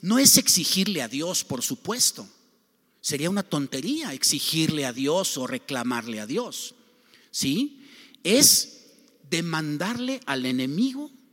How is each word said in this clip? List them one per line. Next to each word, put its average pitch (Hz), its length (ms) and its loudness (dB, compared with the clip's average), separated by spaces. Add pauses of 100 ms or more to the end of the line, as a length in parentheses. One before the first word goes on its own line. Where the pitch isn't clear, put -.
No 214 160 2
es 277 180 8
exigirle 180 640 2
a 113 60 -4
Dios, 156 360 -4
por 123 180 -6
supuesto. 143 640 -2 (720)
Sería 151 300 -2
una 202 140 -2
tontería 160 680 -4
exigirle 151 720 0
a 123 80 -2
Dios 147 460 0
o 127 80 -4
reclamarle 120 720 -4
a 107 80 -10
Dios, 175 480 -6 (560)
¿sí? 190 560 -2 (380)
Es - 560 4 (500)
demandarle 170 960 -4
al 131 200 -2
enemigo 240 680 -2 (200)